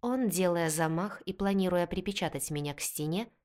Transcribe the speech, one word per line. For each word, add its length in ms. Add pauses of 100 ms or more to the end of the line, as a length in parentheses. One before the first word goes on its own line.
он, 260
делая 420
замах 520
и 120
планируя 520
припечатать 640
меня 240
к 80
стене, 500 (140)